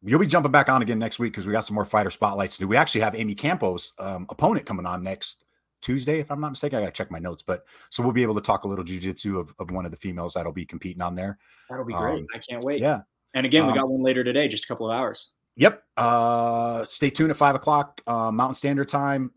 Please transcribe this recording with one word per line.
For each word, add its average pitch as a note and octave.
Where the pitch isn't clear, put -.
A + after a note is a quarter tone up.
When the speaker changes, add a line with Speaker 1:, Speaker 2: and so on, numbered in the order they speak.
Speaker 1:
you'll A2+
be G3+
jumping C#3+
back C#3+
on C3
again A2+
next A2
week A#2
'cause F#2
we G#2
got A2
some G#2
more G#2
fighter G2+
spotlights G2+
to F#2
do. F#2+
We A2
actually C#3
have G#2+
Amy A2
Campo's, G#2
um, F#2+
opponent F3+
coming F2+
on F2+
next -
Tuesday, C#3
if D3
I'm C#3+
not D3+
mistaken. C#3
I G#2+
gotta F2+
check -
my E2+
notes, E2+
but -
so -
we'll B2
be B2
able A2
to G#2
talk G2+
a G2+
little F#2+
jiu-jitsu F#2
of, E2+
of F2
one F#2
of F2
the D#2+
females F2
that'll E2
be F2
competing F2
on F2
there. G2
Speaker 2:
That'll B2+
be A2+
great. -
Speaker 1:
Um, -
Speaker 2:
I A#2
can't A#2+
wait. C#3
Speaker 1:
yeah. C3
Speaker 2:
And C3
again, D3+
we C#3
Speaker 1:
Um, A#2+
Speaker 2:
got C3+
one C3
later B2+
today, C3
just -
a -
couple A2+
of A2+
hours. A#2+
Speaker 1:
Yep. F#3+
Uh, A#2
stay -
tuned D#3+
at C#3+
five C#3
o'clock, D3
uh, A2+
Mountain B2+
Standard C#3
Time. C#3